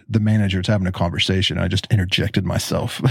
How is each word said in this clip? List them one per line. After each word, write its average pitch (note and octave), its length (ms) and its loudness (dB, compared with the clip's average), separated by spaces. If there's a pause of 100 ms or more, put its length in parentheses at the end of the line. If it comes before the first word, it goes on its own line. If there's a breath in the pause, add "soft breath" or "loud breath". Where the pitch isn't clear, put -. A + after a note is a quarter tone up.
the A2 100 2
managers G#2 480 2
having F#2 200 2
a F2+ 40 0
conversation. F2+ 680 0
I F2+ 80 0
just F#2+ 240 -2
interjected F#2 540 0
myself. - 640 -4